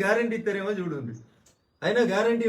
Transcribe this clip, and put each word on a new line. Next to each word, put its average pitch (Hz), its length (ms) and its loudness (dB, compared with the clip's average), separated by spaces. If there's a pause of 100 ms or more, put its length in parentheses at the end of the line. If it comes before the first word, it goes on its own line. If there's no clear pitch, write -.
గ్యారంటీ 226 360 2
ఇస్తారేమో 202 420 -2
చూడండి. 135 340 -6 (640)
అయినా 214 200 2 (100)
గ్యారంటీ 233 380 2